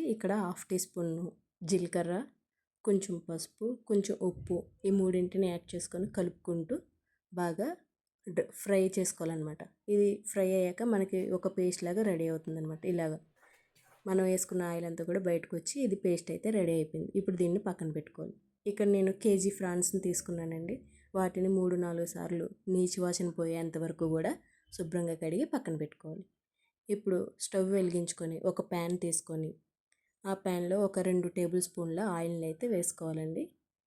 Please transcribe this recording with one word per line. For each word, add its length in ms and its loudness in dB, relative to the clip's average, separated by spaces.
ఇక్కడ 260 0
హాఫ్ 340 -2
టీ 100 0
స్పూన్ 360 -2
జీలకర్ర, 520 0
కొంచెం 340 2
పసుపు, 480 -6
కొంచెం 360 2
ఉప్పు, 360 -2
ఈ 60 2
మూడింటిని 560 4
యాడ్ 200 -4
చేసుకొని 440 -6
కలుపుకుంటూ 640 -2
బాగా 360 -2
డ్-, 260 0
ఫ్రై 340 2
చేసుకోవాలన్నమాట. 720 -2
ఇది 220 6
ఫ్రై 280 0
అయ్యాక 300 2
మనకి 360 2
ఒక 160 0
పేస్ట్ 360 0
లాగా 200 0
రెడీ 240 2
అవుతుందన్నమాట. 580 -4
ఇలాగా 340 0
మనం 200 4
వేసుకున్న 380 0
ఆయిల్ 220 -4
అంతా 180 -6
కూడా 180 -2
బయటకు 340 0
వచ్చి 280 -6
ఇది 120 2
పేస్ట్ 360 0
అయితే 180 -4
రెడీ 240 4
అయిపోయింది. 420 -2
ఇప్పుడు 200 0
దీన్ని 240 2
పక్కన 320 -4
పెట్టుకోవాలి. 440 -8
ఇక్కడ 220 2
నేను 240 6
కేజీ 380 4
ఫ్రాన్స్ని 520 0
తీసుకున్నానండి. 720 -4
వాటిని 360 2
మూడు 260 4
నాలుగు 320 0
సార్లు 380 -4
నీచు 340 2
వాసన 280 0
పోయేంత 480 -2
వరకు 300 -2
కూడా 240 2
శుభ్రంగా 420 -2
కడిగి 300 0
పక్కన 300 -2
పెట్టుకోవాలి. 480 -8
ఇప్పుడు 280 0
స్టవ్ 320 0
వెలిగించుకొని 720 0
ఒక 160 0
ప్యాన్ 360 -2
తీసుకొని 540 -4
ఆ 80 -2
ప్యాన్లో 460 0
ఒక 200 2
రెండు 280 4
టేబుల్ 340 0
స్పూన్ల 380 -4
ఆయిల్ని 360 -2
అయితే 220 -4
వేసుకోవాలండి. 760 -2